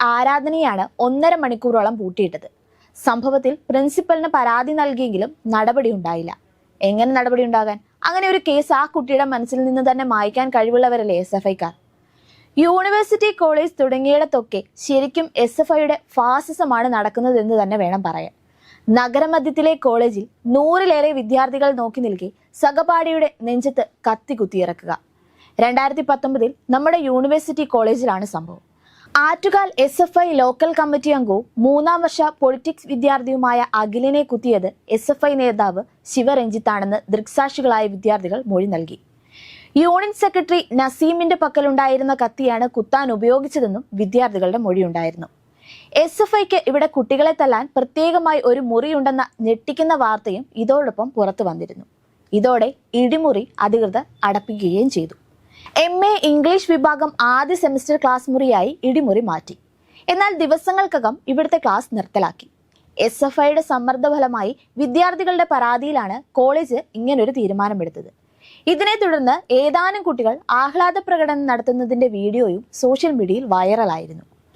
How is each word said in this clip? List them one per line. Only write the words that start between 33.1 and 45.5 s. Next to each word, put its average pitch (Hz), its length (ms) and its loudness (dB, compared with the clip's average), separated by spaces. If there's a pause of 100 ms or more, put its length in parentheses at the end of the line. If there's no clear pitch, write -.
അഖിലിനെ 254 500 0
കുത്തിയത് 226 380 0 (280)
എസ് 226 160 -2
എഫ് 294 160 -2
ഐ 285 120 0
നേതാവ് 208 420 0 (280)
ശിവരഞ്ജിത്താണെന്ന് 226 880 0 (140)
ദൃക്സാക്ഷികളായ 240 720 0 (100)
വിദ്യാർത്ഥികൾ 202 460 -2 (100)
മൊഴി 190 240 0
നൽകി. 160 220 -8 (840)
യൂണിയൻ 370 380 2
സെക്രട്ടറി 359 400 2 (200)
നസീമിന്റെ 330 600 0
പക്കലുണ്ടായിരുന്ന 269 800 0
കത്തിയാണ് 240 460 -2 (100)
കുത്താൻ 269 300 0 (100)
ഉപയോഗിച്ചതെന്നും 247 680 0 (160)
വിദ്യാർത്ഥികളുടെ 208 640 0
മൊഴിയുണ്ടായിരുന്നു. 170 640 -2 (720)